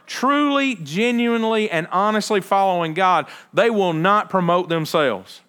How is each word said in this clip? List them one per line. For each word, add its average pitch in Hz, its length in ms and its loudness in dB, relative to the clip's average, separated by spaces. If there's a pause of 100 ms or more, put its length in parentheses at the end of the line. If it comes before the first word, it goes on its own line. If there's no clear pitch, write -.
truly, 277 720 0
genuinely, 220 960 -2
and 160 200 -2
honestly 208 500 0
following 180 540 0
God, 180 320 2 (260)
they 214 180 4
will 196 220 0
not 196 380 2
promote 175 380 0
themselves. 151 800 -2